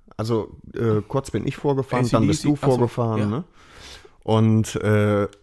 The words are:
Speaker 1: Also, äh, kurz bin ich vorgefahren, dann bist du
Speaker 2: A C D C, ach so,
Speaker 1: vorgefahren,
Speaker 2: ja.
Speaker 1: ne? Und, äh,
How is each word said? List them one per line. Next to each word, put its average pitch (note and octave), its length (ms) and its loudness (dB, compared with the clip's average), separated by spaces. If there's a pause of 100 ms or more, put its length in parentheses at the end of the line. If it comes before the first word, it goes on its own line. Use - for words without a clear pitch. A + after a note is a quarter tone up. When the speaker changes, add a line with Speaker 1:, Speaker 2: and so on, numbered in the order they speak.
(160)
Speaker 1:
Also, A2 400 -4 (180)
äh, A2 320 0
kurz - 240 -6
bin - 160 -4
ich C3+ 100 -4
vorgefahren, B2+ 540 -2
dann A2+ 160 2
bist D3+ 180 0
du D3 80 2
Speaker 2:
A D3 40 -4
C - 0 -
D C#3 40 -10
C, C#3+ 60 -2
ach - 40 2
so, B2+ 60 4
Speaker 1:
vorgefahren, A#2 440 -2
Speaker 2:
ja. G#2 60 0
Speaker 1:
ne? A#2+ 180 -4 (760)
Und, A2 540 2
äh, G#2 520 2 (140)